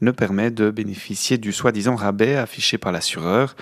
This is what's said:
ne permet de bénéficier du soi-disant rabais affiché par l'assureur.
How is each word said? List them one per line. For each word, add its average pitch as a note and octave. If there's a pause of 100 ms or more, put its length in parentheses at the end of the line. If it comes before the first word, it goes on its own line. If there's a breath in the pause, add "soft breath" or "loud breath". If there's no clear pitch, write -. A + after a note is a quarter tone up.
ne A#2+
permet G#2+
de A2
bénéficier G#2
du G#2
soi-disant A2+
rabais G#2
affiché -
par F#2+
l'assureur. F2